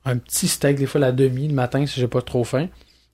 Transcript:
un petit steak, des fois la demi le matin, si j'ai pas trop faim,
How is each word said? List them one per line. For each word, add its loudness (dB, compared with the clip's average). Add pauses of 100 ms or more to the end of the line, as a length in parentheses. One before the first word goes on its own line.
un 0
petit -4
steak, 2
des 0
fois 0
la 2
demi 2
le -2
matin, 0
si -6
j'ai 0
pas 0
trop -2
faim, -2 (460)